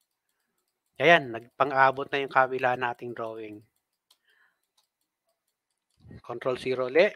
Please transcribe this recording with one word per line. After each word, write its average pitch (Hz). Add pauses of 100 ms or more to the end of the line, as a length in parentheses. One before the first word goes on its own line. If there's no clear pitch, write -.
(1000)
Ayan, 147
nagpang-abot 135
na 139
yung 139
kabila 131
nating 123
drawing. 110 (2500)
Control 123
zero 127
ulit. 175